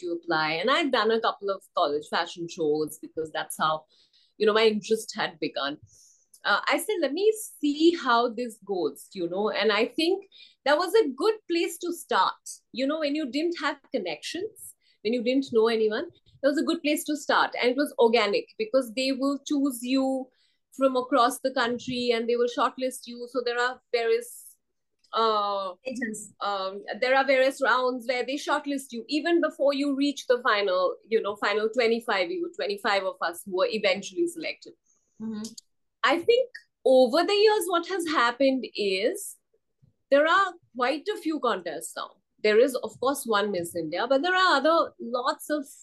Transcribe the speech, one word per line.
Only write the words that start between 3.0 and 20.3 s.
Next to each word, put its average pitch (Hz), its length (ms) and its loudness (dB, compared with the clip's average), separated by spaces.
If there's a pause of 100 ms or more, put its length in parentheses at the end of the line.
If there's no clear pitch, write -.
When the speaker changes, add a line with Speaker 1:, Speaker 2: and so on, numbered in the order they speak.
Speaker 1:
because 156 300 -8
that's 156 260 -8
how, 156 280 -2 (540)
you 208 80 2
know, 208 80 6
my 220 120 6
interest 214 480 0
had 165 240 -6
begun. 143 400 -6 (680)
Uh, 202 240 2
I 285 100 2
said, 381 220 -4
"Let 269 120 0
me 403 200 4 (280)
see 311 420 4
how 240 280 2
this 226 340 -8
goes," 170 480 -4
you 170 160 -4
know, 190 220 -2
and 214 200 2
I 214 160 2
think 349 380 -2 (400)
that 294 140 4
was 349 160 -2
a 427 160 4
good 359 240 0 (140)
place 339 300 -2
to 349 140 -6
start. - 400 0 (400)
You 262 160 -2
know, 311 100 -2
when 294 160 -2
you 302 160 -4
didn't 330 300 -4
have 294 160 -2 (180)
connections, 262 800 -8 (280)
when 214 100 -2
you 247 100 0
didn't 262 300 0
know 220 160 4
anyone, 220 380 0 (360)
that 269 60 4
was 294 100 2
a 277 60 2
good 330 180 -2
place 294 220 0
to 294 120 -4
start. 185 440 0
And 240 100 2
it 247 60 0
was 294 220 -2
organic 220 500 4 (100)
because 226 360 -2
they 262 180 0
will 269 340 -2
choose 277 360 -2
you 262 440 -2 (500)